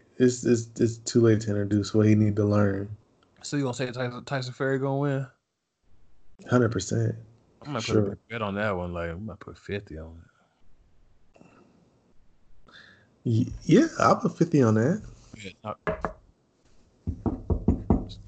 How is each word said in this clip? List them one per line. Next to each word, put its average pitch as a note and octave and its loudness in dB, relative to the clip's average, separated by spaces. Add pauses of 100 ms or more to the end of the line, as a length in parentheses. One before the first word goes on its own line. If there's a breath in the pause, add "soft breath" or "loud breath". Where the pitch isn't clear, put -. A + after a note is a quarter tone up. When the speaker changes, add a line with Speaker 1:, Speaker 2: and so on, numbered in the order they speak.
(180)
Speaker 1:
It's, B2+ 4
it's, A#2+ 2 (120)
it's A2+ 2
too - 0
late A2 6
to G#2 -4
introduce G2+ 0
what G#2+ 6
he G#2+ 8
need G#2+ 4
to G#2 2
learn. G2+ 2 (540)
Speaker 2:
So - -6
you C#3+ 0
gonna B2 -4
say C3 -4
Tyson, B2 -6
Tyson C3 -6
Fury C3+ 0
gonna C#3 -2
win? C3+ -2 (1200)
Speaker 1:
Hundred A#2+ 2
percent. A2+ -2 (500)
Speaker 2:
I D3 -14
might C3 -4
put A2 -6
Speaker 1:
Sure. G#2+ 2
Speaker 2:
a G2 -4
big G2 -10 (100)
bet A2+ -8
on G2 -4
that G#2 -2
one. F2 -6
Like, E2+ -4
I E2 -8
might G2+ -12
put - -18
fifty G2+ -10
on E2 -16
it. - -20 (3000 soft breath)
Speaker 1:
Y-, A2+ 0 (120)
yeah, B3+ 6 (120)
I'll - 4
put - -2
fifty D#3+ 2
on A2 6
that. D3 2 (340)
Speaker 2:
Yeah, G2+ -16 (140)
not, G#2+ -10 (2000)
let's - -2 (120)